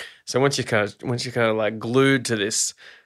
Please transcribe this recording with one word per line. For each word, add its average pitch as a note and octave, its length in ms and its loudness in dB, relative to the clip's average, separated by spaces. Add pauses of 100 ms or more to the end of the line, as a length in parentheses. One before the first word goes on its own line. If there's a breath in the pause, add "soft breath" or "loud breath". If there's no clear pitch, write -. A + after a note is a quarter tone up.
(240 loud breath)
So - 140 -2
once C#3+ 180 4
you B2+ 60 -2
kind G#2+ 220 0
of, G#2 180 -6
once A#2+ 220 -4
you're B2 80 -8
kind A#2 180 2
of, A2 60 0
like, A2 240 -2
glued C3 460 2
to A#2+ 100 -2
this G#2 380 -2 (320 soft breath)